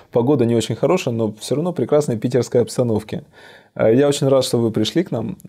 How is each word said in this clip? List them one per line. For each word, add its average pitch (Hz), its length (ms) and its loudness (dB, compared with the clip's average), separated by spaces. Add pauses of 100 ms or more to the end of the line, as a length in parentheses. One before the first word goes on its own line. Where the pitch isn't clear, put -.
(120)
погода 127 320 2
не 117 120 2
очень 113 200 -2
хорошая, 147 380 0
но 113 260 -2
все - 140 -4
равно 170 180 -2
прекрасной 147 460 0
питерской 123 420 0
обстановке. 113 640 -2 (520)
Э, 113 200 2
я 143 140 4
очень 143 200 0
рад, 135 160 4
что 123 140 0
вы 117 120 2
пришли 110 320 -2
к - 100 -6
нам. 117 240 -6 (120)